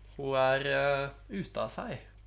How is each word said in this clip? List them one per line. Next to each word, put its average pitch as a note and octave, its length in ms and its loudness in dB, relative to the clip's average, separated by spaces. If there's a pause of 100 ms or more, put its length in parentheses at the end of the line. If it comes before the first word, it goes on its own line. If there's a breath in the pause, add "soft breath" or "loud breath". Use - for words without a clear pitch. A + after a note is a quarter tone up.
(180)
hun C3+ 180 -2
er, C3+ 320 4
eh, C#3 420 2 (200)
ute - 280 -8
av A2 120 -2
seg. G#3+ 280 -8 (300)